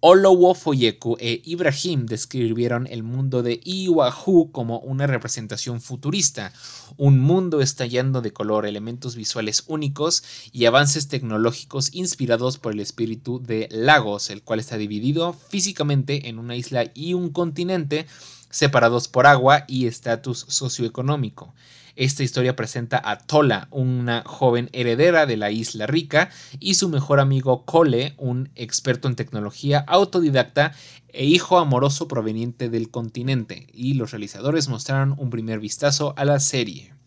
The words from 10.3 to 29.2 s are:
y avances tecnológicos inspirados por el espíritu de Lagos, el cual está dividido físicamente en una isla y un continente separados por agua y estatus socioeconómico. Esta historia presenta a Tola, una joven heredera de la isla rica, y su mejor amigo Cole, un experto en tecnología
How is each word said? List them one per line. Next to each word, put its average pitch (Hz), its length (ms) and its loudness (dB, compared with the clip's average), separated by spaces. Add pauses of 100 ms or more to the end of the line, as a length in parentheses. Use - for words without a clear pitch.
y 117 140 2
avances 143 420 4
tecnológicos 117 840 -2
inspirados 131 640 -2
por 110 160 -8
el 104 60 -6
espíritu 113 640 -8
de 113 280 -4
Lagos, 110 580 2
el 104 140 -12
cual 113 180 -2
está 123 160 -10
dividido 123 560 -2
físicamente 143 960 -2
en 113 100 -12
una 120 160 -10
isla 123 380 -4
y 165 220 -6
un 180 160 -4
continente 165 760 -4 (440)
separados 120 580 4
por 127 180 6
agua 143 400 8
y 131 200 -2
estatus 120 640 -6
socioeconómico. 127 1040 -6 (420)
Esta 135 280 -2
historia 127 320 0
presenta 117 480 -4
a 104 140 -4
Tola, 143 520 2
una 123 560 -2
joven 123 460 0
heredera 143 540 2
de 120 100 -2
la 104 160 -2
isla 110 340 -6
rica, 151 420 0 (300)
y 190 160 -2
su 190 140 0
mejor 143 320 2
amigo 131 440 0
Cole, 147 540 2
un 131 380 -6
experto 123 500 -4
en 127 80 -2
tecnología 139 720 -4